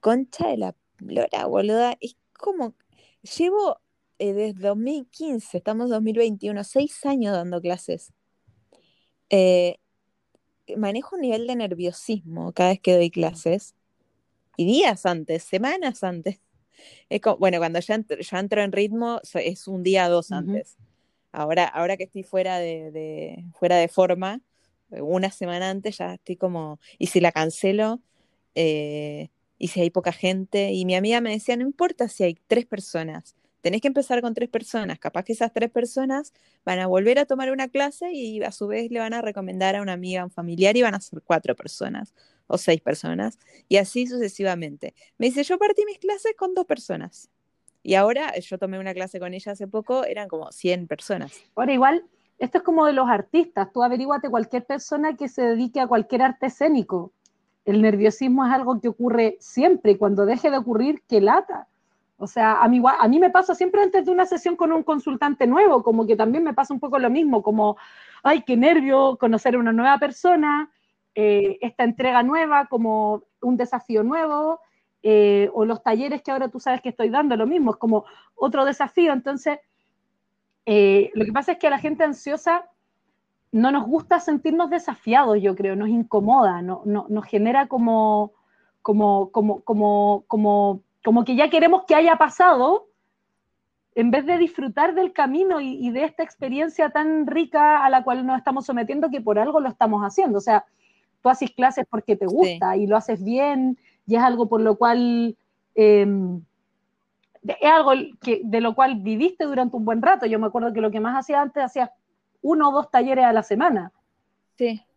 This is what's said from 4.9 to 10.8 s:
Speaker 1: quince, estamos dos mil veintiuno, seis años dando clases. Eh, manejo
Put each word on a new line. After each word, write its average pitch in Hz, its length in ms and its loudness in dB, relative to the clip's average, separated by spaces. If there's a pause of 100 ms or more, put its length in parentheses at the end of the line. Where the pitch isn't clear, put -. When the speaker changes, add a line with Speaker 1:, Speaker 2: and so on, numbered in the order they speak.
Speaker 1:
quince, 262 480 -8
estamos 220 320 -6
dos 220 120 -2
mil 220 160 -4
veintiuno, 208 460 -4
seis - 420 -4
años 247 280 -2
dando 175 260 -6
clases. 175 520 -8 (1160)
Eh, 180 460 4 (1000)
manejo 214 400 -6